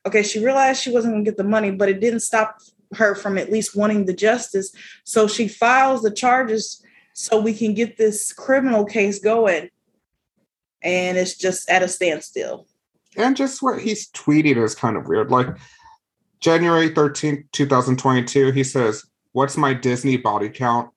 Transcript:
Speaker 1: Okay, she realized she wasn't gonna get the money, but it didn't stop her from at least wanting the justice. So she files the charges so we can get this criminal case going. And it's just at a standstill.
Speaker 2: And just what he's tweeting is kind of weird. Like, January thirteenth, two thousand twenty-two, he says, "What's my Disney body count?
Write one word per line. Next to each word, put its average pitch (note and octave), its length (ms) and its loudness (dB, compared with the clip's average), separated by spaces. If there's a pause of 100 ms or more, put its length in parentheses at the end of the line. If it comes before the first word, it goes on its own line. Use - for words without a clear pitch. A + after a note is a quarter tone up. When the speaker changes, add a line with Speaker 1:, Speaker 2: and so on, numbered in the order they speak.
Speaker 1:
Okay, G#3 160 2
she G#3 220 -2
realized C4+ 400 2
she B3+ 80 -6
wasn't A#3 220 2
gonna G#3+ 100 -2
get G#3+ 140 -2
the F#3+ 80 -2
money, G#3 260 0
but G3 160 0
it F#3+ 140 0
didn't A#3 180 0
stop A3 380 -2 (380)
her G3+ 200 2
from G3 220 -4
at E3+ 160 -4
least G#3+ 200 -2
wanting G#3 320 0
the F#3 80 -2
justice. G3+ 600 -2 (320)
So G#3+ 240 2
she G#3+ 180 -2
files B3+ 540 2
the G#3+ 100 0
charges A#3+ 720 -2 (360)
so - 220 0
we A3 140 0
can G#3+ 200 -2
get A3+ 240 -2
this G#3+ 360 -2
criminal C4 500 0
case G3+ 360 -2
going. G#3+ 500 0 (1120)
And F3+ 340 -2
it's F#3 200 -2
just F#3 320 -4
at F#3 120 4
a F3+ 60 0
standstill. - 800 -6 (480)
Speaker 2:
And B3+ 220 0
just C4+ 260 -4
what B3+ 180 -2
he's G#3+ 300 -6
tweeting D3 500 2
is A2 140 0
kind A2 220 -2
of C#2 100 -8
weird. G#2+ 240 0
Like, B2+ 160 2 (920)
January E3 520 4
thirteenth, D3 600 0
two C#3+ 120 0
thousand C3 320 2
twenty-two, C3 540 2
he C3 140 0
says, A2+ 400 -2 (260)
"What's C3+ 240 0
my C#3+ 180 0
Disney B2 440 0
body G#2 320 -2
count? A#2+ 480 -2